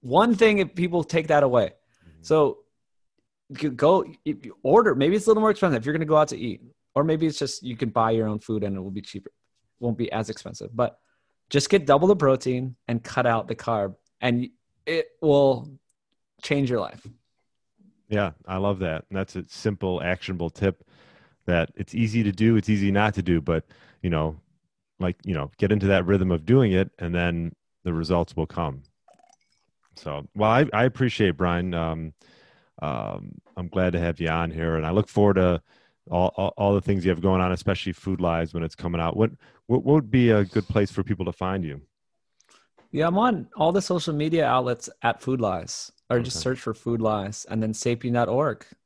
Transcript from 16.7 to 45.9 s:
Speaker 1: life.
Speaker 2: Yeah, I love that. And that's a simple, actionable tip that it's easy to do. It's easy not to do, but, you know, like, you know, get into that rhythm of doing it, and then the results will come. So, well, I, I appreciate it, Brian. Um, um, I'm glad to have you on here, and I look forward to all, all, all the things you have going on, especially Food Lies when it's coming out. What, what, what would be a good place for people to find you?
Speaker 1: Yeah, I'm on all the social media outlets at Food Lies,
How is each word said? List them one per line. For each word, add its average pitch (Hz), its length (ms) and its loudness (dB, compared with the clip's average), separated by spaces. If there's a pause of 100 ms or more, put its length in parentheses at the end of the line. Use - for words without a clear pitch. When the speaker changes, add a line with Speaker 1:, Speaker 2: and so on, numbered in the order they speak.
Speaker 1:
life. - 260 -10 (1040)
Speaker 2:
Yeah, 101 220 0 (140)
I 92 120 -6
love 98 220 -2
that. 80 280 -4
And 95 100 -6
that's 95 160 -6
a 92 140 -8
simple, 95 540 -4
actionable 87 480 -4
tip - 340 -2 (600)
that 85 280 2
it's - 200 -12
easy 113 280 0
to 104 100 0
do. 110 240 4
It's 107 120 0
easy 98 220 2
not 104 240 2
to 95 80 -4
do, 85 180 2
but, 80 240 -2 (380)
you 92 80 -2
know, 80 280 -2 (640)
like, 90 240 -2
you 98 80 -6
know, 73 240 -6
get 101 160 0
into 98 140 2
that 95 180 4
rhythm 92 260 2
of 80 140 -2
doing 117 280 4
it, 92 260 2
and 87 160 -6
then 85 400 -2 (300)
the 87 100 -4
results 82 420 0
will 80 100 -4
come. 71 360 -6 (1120)
So, 73 400 -12
well, 107 160 2
I, 131 240 4
I 110 100 4
appreciate 117 460 2
it, 78 60 -2
Brian. 87 380 0
Um, 82 380 -4 (680)
um, 50 500 -8 (240)
I'm 90 120 -8
glad 90 260 0
to 87 60 0
have 85 200 -4
you 82 80 -2
on 82 220 -2
here, 80 260 -4
and 78 100 -2
I 80 40 -2
look 101 180 0
forward 101 260 2
to 90 280 2 (480)
all, 87 260 0
all, 95 200 -2
all 101 180 2
the 98 60 2
things 95 240 -2
you 95 60 2
have 85 100 0
going 92 200 2
on, 90 120 0
especially 90 400 -4
Food 92 280 -6
Lies 82 340 -2
when 85 80 -4
it's 80 120 -8
coming 85 260 -6
out. 82 160 -2
What, 107 140 2 (360)
what, 127 180 0
what 143 100 4
would 135 160 0
be 120 200 4
a 104 140 4
good 95 240 -2
place 101 220 0
for 98 120 -4
people 95 240 -4
to 87 60 -4
find 92 320 -4
you? 73 160 -10 (1080)
Speaker 1:
Yeah, 151 160 0
I'm 180 120 0
on 214 360 0
all 160 180 2
the 190 100 2
social 170 320 -2
media 156 320 0
outlets 123 420 0 (140)
at 117 180 0
Food 131 200 -2
Lies, 92 520 -4 (160)